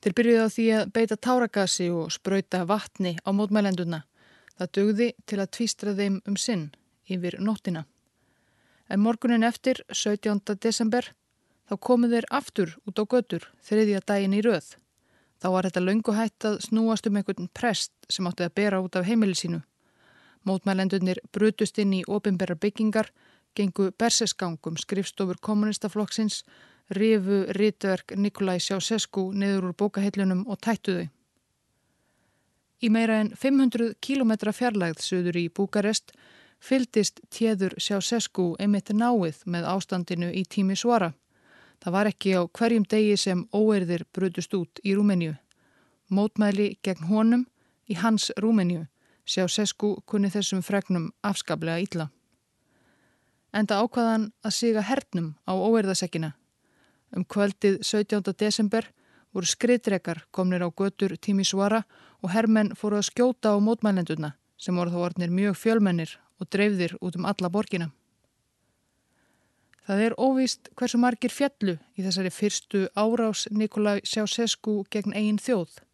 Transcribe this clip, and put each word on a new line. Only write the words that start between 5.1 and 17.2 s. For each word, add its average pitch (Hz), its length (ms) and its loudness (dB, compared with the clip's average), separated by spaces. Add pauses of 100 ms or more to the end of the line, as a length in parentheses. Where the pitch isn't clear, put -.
til 208 80 -4
að 196 160 -4
tvístra 208 400 -4
þeim 196 220 0 (100)
um 202 120 -2
sinn 165 340 -4 (340)
yfir 180 320 -4
nóttina. 190 460 -4 (1040)
En 202 140 2
morguninn 226 420 2
eftir, 254 380 0 (100)
sautjánda 208 600 -2
desember, 226 500 0 (640)
þá 202 80 -4
komu 240 320 2
þeir 233 220 0
aftur 202 420 -2 (140)
út 190 100 -6
á 214 80 0
götur, 226 400 -2 (160)
þriðja 208 400 2
daginn 196 320 0
í 208 80 2
röð. 208 320 0 (640)
Þá - 160 -4
var 185 160 2
þetta 180 160 0
löngu 214 320 2
hætt 220 320 -2
að 208 160 -2
snúast 226 400 0
um 202 140 2
einhvern 185 340 -6